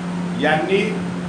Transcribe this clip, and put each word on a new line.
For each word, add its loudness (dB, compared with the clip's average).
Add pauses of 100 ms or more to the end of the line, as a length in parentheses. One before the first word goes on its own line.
(420)
यांनी 2 (320)